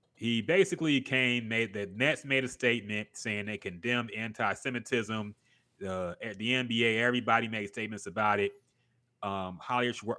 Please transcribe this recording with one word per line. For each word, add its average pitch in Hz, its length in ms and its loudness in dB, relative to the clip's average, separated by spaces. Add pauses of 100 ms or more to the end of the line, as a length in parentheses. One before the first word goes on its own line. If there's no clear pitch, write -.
(140)
he 113 280 0
basically 160 580 4
came, 123 480 2
made, 113 260 0
the 101 200 -4
Nets 131 300 0
made 135 200 2
a 123 40 -2
statement 107 680 0
saying 104 320 -4
they 104 120 -6
condemned 117 580 -2
anti-Semitism. 110 1160 -2 (520)
Uh, 92 360 -4
at 107 160 -8
the 113 160 0
N 127 120 0
B 117 200 2
A, 113 160 4
everybody 117 460 4
made 110 200 -4
statements 107 380 -8
about 104 340 2
it. 101 120 2 (720)
Um, 95 380 -4
Holly 123 320 0
Schwer-, 113 260 -6